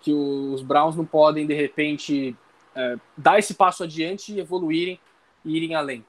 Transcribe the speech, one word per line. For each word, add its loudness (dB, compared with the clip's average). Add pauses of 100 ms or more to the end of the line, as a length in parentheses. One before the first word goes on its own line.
que 0
os -2
Browns 2
não -2
podem, 4
de 0
repente, -2 (380)
é, -4 (200)
dar 6
esse -2
passo 2
adiante -8
e -6
evoluírem -4 (460)
e -4
irem -4
além? -4